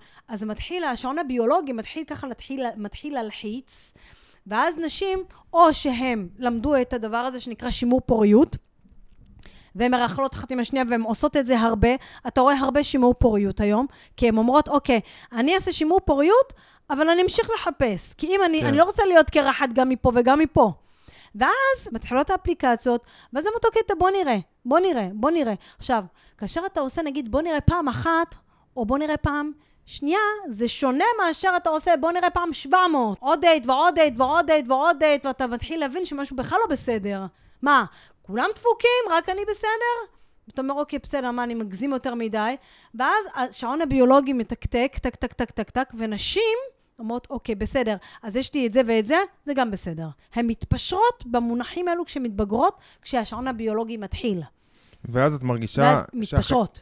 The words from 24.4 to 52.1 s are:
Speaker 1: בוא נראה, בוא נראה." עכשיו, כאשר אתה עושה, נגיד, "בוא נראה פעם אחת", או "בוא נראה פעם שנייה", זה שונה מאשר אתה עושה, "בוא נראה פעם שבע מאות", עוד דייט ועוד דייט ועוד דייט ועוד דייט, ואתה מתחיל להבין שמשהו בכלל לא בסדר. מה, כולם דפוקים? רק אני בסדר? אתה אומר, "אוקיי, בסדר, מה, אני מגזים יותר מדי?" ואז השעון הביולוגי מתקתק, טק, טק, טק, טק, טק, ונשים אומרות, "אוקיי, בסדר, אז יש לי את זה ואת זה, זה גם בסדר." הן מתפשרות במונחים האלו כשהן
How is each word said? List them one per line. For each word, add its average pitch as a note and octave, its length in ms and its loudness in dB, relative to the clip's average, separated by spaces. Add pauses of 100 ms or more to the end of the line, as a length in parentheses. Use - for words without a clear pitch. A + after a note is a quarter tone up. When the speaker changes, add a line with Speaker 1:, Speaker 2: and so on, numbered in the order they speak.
Speaker 1:
בוא C#4+ 140 4
נראה, D4 340 0
בוא A#3 180 0
נראה." C4+ 220 0 (240)
עכשיו, A3+ 260 -2 (340)
כאשר A3 280 -6
אתה G4 140 -6
עושה, C4+ 220 -4
נגיד, C#4 300 -6
"בוא C4+ 100 0
נראה D#4+ 200 -2
פעם E4 260 -2
אחת", E4 480 -2 (420)
או A#3+ 80 -6
"בוא B3+ 120 -2
נראה D4+ 200 -4
פעם D4 340 -4 (340)
שנייה", D#4+ 340 -4 (280)
זה A#3 200 -4
שונה C4+ 380 -2 (200)
מאשר E4+ 320 -2
אתה F4 120 -2
עושה, D#4 300 0
"בוא D#4+ 120 0
נראה F4 180 0
פעם F4 240 -2
שבע F4+ 380 2
מאות", A3+ 300 0
עוד C#4+ 200 0
דייט D#4+ 260 4
ועוד D4 280 4
דייט D4+ 220 4
ועוד D4 300 2
דייט D4+ 220 2
ועוד C#4+ 300 2
דייט, D4 260 2
ואתה C4 220 -4
מתחיל B3 320 -6
להבין D4+ 260 -4
שמשהו C#4 300 -8
בכלל C4 260 -2
לא G4 140 0
בסדר. G3+ 500 -4 (360)
מה, C4 240 4 (360)
כולם B3 340 -2
דפוקים? A#4 340 2 (220)
רק E4 180 0
אני F#4+ 120 -4 (100)
בסדר? A4+ 640 -4 (340)
אתה - 120 -8
אומר, C4+ 120 -4
"אוקיי, D4 300 -4
בסדר, B3+ 280 -4
מה, B3 120 -4
אני A#3+ 120 -4
מגזים A3 360 -6
יותר B3+ 240 -4
מדי?" A3 400 -4 (400)
ואז F4 300 0 (100)
השעון B3+ 460 -6
הביולוגי C4+ 520 4
מתקתק, A#3+ 580 -4 (100)
טק, B3+ 140 -6
טק, - 180 -8
טק, - 180 -6
טק, - 180 -8
טק, C4 280 -4
ונשים C#4+ 600 -2 (420)
אומרות, A#3 300 -8
"אוקיי, A#3+ 260 -6
בסדר, A3 400 -2 (280)
אז G#3+ 120 -10
יש B3+ 180 -2
לי C4 140 0
את G3+ 60 -4
זה C4 140 6
ואת A3+ 180 2
זה, D4 120 2 (260)
זה C#4+ 100 -6
גם B3 180 0
בסדר." E3 360 -8 (260)
הן A#3 140 -2
מתפשרות G4 800 -2
במונחים A#3+ 600 -4
האלו F4 180 -4
כשהן C4+ 180 -8